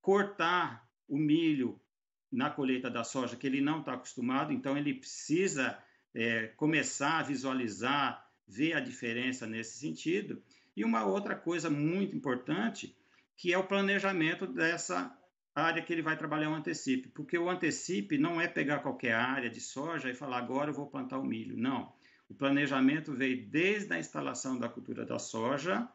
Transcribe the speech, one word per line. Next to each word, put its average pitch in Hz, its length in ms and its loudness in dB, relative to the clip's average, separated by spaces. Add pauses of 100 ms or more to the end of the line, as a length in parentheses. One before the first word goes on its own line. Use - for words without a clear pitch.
cortar 180 880 2 (180)
o 139 100 -2
milho 151 640 4 (520)
na 131 180 0
colheita 131 400 0
da 117 140 -4
soja, 120 320 -4
que 120 100 -8
ele 139 160 0
não 151 220 0
tá 135 100 -6
acostumado, 131 580 -2
então 139 240 -2
ele 143 180 -2
precisa, 147 840 -2 (380)
é, 113 400 0
começar 151 640 2
a 139 40 0
visualizar, 127 1040 0 (200)
ver 143 260 0
a 151 60 2
diferença 123 680 -2
nesse 110 320 -6
sentido. 165 640 -2 (340)
E 202 80 0
uma 226 220 2
outra 202 300 0
coisa 165 340 -2
muito 156 460 2
importante, 151 840 -2 (400)
que 175 160 2
é 180 60 6
o 190 80 0
planejamento 196 800 2
dessa 170 680 0 (380)
área 165 300 2
que 170 100 -2
ele 165 80 0
vai 156 160 0
trabalhar 156 320 0
o 156 60 2
antecipe, 151 540 -2
porque - 280 -4
o 170 100 2
antecipe 175 680 0
não 165 240 2
é 170 60 2
pegar 147 320 0
qualquer 127 340 -2
área 123 380 2
de 117 100 -12
soja 143 480 -4
e 123 60 -4
falar, 127 240 -4
agora 135 320 0
eu - 20 -2
vou 147 140 -6
plantar 135 320 -6
o 139 40 -4
milho. 113 320 -4
Não. 123 380 -2 (340)
O 107 60 -18
planejamento 139 800 4
veio 127 320 0
desde 180 480 2
a 165 60 0
instalação 135 580 -4
da 120 100 -2
cultura - 380 -8
da 117 140 -2
soja 143 760 -2